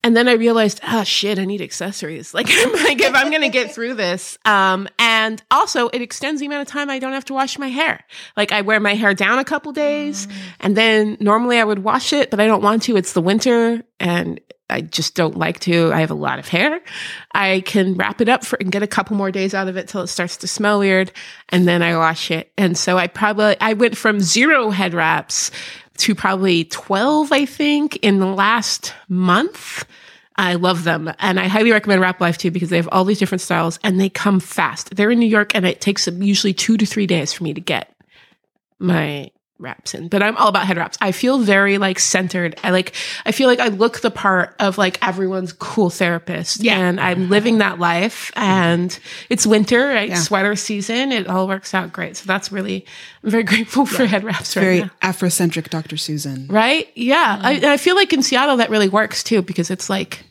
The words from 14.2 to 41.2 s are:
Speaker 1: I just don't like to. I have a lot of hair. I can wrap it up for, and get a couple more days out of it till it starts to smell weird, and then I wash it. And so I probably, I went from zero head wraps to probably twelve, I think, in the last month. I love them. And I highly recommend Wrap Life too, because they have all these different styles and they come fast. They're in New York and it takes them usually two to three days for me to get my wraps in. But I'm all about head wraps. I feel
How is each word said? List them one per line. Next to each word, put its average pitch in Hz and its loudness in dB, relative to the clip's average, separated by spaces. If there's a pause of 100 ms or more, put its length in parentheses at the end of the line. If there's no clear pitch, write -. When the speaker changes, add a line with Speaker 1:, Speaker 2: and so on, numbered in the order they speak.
Speaker 1:
I - -2
just 160 -6
don't 170 0
like 165 -2
to. 170 2
I 160 2
have 160 0
a 151 -6
lot 131 -4
of - -16
hair. 294 0 (540)
I 190 2
can 190 0
wrap 196 -2
it 220 2
up 254 2
for, - -4
and 185 -2
get 202 -2
a 208 -4
couple 208 -2
more 196 -2
days 190 -2
out 190 -2
of 185 -6
it 185 -8
till 196 -6
it 180 -8
starts 180 -6
to 185 -10
smell 208 0
weird, 190 2 (380)
and 180 4
then 175 4
I 170 2
wash 160 0
it. 160 -6
And 180 0
so 185 2
I 180 0
probably, 208 0
I 220 0
went 226 0
from 208 0
zero 233 4
head 185 0
wraps 160 0 (460)
to - 2
probably 185 2
twelve, 277 0
I 285 2
think, 294 0
in 196 4
the 190 2
last 202 0 (160)
month. 185 0 (520)
I 180 0
love 175 2
them. 160 -2
And 190 0
I 185 0
highly 220 4
recommend 208 4
Wrap 185 0
Life 170 0
too, 175 -2
because 175 -2
they 175 0
have 165 0
all 185 4
these 202 2
different 185 -2
styles 165 -2
and 190 0
they 196 2
come 196 2
fast. - -4
They're 202 2
in 240 4
New 233 4
York 208 2
and 185 0
it 180 -2
takes 202 -2
them 175 -6
usually 202 2
two - 0
to 214 2
three 202 -2
days 165 -2
for - -8
me 147 -4
to 156 -10
get 139 -4 (880)
my 156 -2 (280)
wraps - -12
in. 165 -12
But 196 0
I'm 220 0
all 214 4
about 196 0
head 180 0
wraps. - -6
I 196 0
feel 254 0